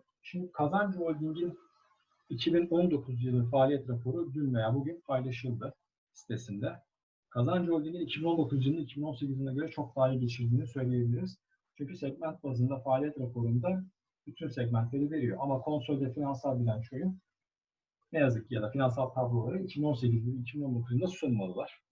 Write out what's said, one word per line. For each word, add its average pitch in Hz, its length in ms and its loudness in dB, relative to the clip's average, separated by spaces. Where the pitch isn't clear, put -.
şimdi 180 300 -6
Kazancı 185 460 0
Holding'in 165 600 -2
iki 160 260 0
bin 170 140 4
on 175 220 6
dokuz 123 340 0
yılı 123 260 4
faaliyet 135 380 4
raporu 131 460 -2
dün 143 200 0
veya 113 200 2
bugün 143 320 -2
paylaşıldı 127 680 -4
sitesinde. 101 720 -6
Kazancı 165 400 2
Holding'in 165 300 0
iki 147 200 -4
bin 156 40 -4
on 170 140 2
dokuz 135 280 2
yılını 156 140 2
iki 135 160 -8
bin 143 60 -4
on 151 120 -4
sekiz 135 240 -4
yılına 135 140 -2
göre 156 160 -2
çok - 280 -8
daha 131 140 4
iyi 127 100 0
geçirdiğini 120 460 2
söyleyebiliriz. 123 720 0
Çünkü 147 200 -8
segment 156 480 -6
bazında 127 340 2
faaliyet 139 420 0
raporunda 120 640 0
bütün 151 220 -8
segmentleri 120 600 0
veriyor. 131 300 0
Ama 135 200 0
konsolide 139 520 0
finansal 135 480 -2
bilançoyu 120 540 0
ne 160 60 0
yazık 123 300 2
ki 123 60 -4
ya 110 80 0
da 107 80 -2
finansal 131 380 2
tabloları 123 540 0
iki - 180 -6
bin 147 60 2
on 147 80 2
sekiz 117 320 2
yılı, 127 140 -2
iki 143 180 -6
bin 143 60 -2
on 131 100 0
dokuz 120 180 -2
yılında 156 140 2
sunmadılar. 107 840 -2